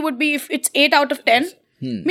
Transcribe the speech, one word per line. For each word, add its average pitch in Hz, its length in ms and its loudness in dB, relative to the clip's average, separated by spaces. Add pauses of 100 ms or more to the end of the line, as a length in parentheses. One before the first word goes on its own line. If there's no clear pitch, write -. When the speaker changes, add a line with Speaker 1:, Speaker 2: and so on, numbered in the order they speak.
Speaker 1:
would 269 160 -4
be, 302 160 0
if 277 80 -8 (140)
it's - 120 -6 (120)
eight 294 160 4
out 285 160 0
of - 40 -8 (120)
ten, 262 180 2 (320)
Speaker 2:
Hmm. 233 160 -6 (140)